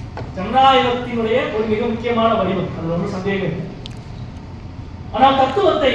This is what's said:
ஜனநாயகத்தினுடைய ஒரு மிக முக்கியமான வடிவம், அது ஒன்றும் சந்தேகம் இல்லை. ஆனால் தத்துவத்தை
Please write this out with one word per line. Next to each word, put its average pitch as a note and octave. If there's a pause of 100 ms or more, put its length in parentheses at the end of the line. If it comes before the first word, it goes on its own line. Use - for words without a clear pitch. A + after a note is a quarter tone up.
(340)
ஜனநாயகத்தினுடைய B3 (160)
ஒரு A3
மிக A3
முக்கியமான A3+
வடிவம், F#3
அது E3
ஒன்றும் G3
சந்தேகம் F#3+
இல்லை. - (1500)
ஆனால் C4
தத்துவத்தை D4+